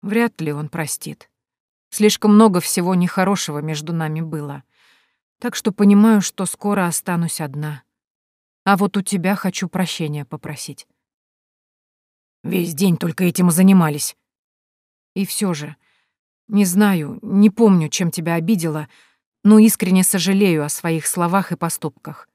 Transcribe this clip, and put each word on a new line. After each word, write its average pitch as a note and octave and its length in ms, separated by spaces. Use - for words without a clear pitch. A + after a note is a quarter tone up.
"Вряд A3+ 380
ли D3+ 120
он D3 160
простит. - 600
Слишком G#3 440
много G#3 260
всего F#3 340
нехорошего F3+ 640
между D#3 320
нами D#3+ 280
было. D3 440
Так A#3+ 140
что - 180
понимаю, G#3 480
что - 240
скоро G3+ 420
останусь E3+ 540
одна. D3 420
А G3 120
вот G3 200
у G3 60
тебя F#3+ 340
хочу F#3 320
прощения D3+ 560
попросить". - 600
"Весь F3 320
день F3 240
только F3 260
этим F3+ 240
и E3+ 40
занимались". E3+ 640
"И G3 100
все F#3 300
же, D3+ 220
не G#3 160
знаю, F#3 580
не G3+ 280
помню, F#3+ 380
чем F3 240
тебя E3+ 220
обидела, E3 540
но G#3+ 160
искренне F#3+ 460
сожалею F#3 600
о D3 40
своих D#3+ 400
словах F3 420
и E3 60
поступках. - 800